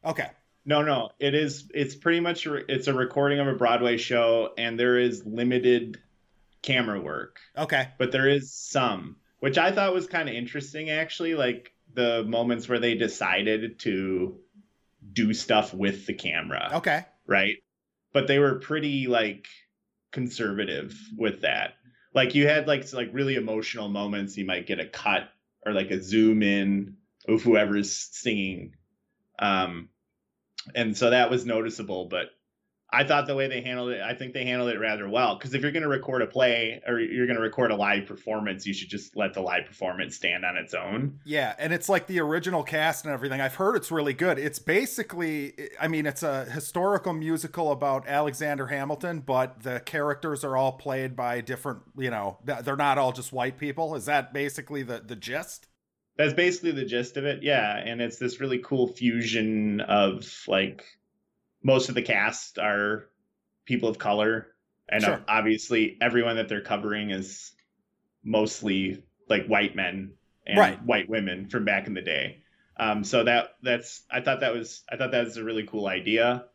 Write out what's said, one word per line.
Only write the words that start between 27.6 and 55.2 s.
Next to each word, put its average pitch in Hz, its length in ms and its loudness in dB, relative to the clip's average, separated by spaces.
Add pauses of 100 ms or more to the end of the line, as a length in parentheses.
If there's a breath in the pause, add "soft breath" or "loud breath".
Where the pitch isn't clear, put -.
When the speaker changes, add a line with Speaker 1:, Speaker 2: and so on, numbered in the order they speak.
Speaker 2:
singing. 95 840 -4 (640)
Um, 92 520 0 (840)
and 113 200 0
so 120 140 4
that 123 180 6
was 123 160 0
noticeable, 110 600 -4
but 87 220 -4 (640)
I 127 100 4
thought 143 240 2
the 143 80 -2
way 135 140 0
they 127 140 -4
handled 123 280 -4
it, 107 100 -4
I 113 140 -6
think 127 180 -10
they 127 120 -4
handled 123 260 0
it 107 80 -2
rather 107 300 -2
well. 110 280 2
'Cause 131 180 -10
if 127 80 -2
you're 147 100 0
gonna 160 160 -2
record 131 340 0
a 107 60 0
play 117 580 2
or 120 140 0
you're 123 260 0
gonna 120 140 0
record 110 320 0
a - 20 2
live 101 320 0
performance, 104 580 -6
you 98 80 -4
should 95 180 -8
just - 260 -12
let 98 180 -2
the 98 60 -4
live 90 260 -2
performance 92 480 -6
stand 90 300 -2
on 90 120 -2
its 85 180 -8
own. 107 500 -4
Speaker 1:
Yeah, 143 340 -2
and 160 140 -2
it's, - 160 -4
like, 185 180 2
the 180 140 0
original 160 420 0
cast 156 420 -2
and 151 80 -4
everything. 135 280 -4
I've 135 160 -2
heard 202 180 2
it's - 160 -2
really 147 220 0
good. 151 260 2
It's 143 220 -4
basically, 170 1120 -2 (100)
I 160 80 0
mean, 156 180 0
it's 135 160 -4
a 135 220 -2
historical 180 720 -2
musical 160 580 -2
about 131 340 0
Alexander 143 640 -2
Hamilton, 147 520 -4
but 131 440 0
the 123 160 -4
characters 147 640 -4
are 131 120 -2
all 131 160 2
played 131 440 -6
by 123 240 -2
different, 123 400 -8 (180)
you 131 120 -2
know, 101 360 -4
th-, 127 140 -4
they're 139 160 -2
not 143 220 4
all 131 120 4
just 127 220 -10
white 131 260 -2
people. 151 380 -4
Is 107 80 -6
that 139 280 0
basically 143 520 -4
the, 117 160 -8
the 113 160 -14
gist? 123 500 -10 (500)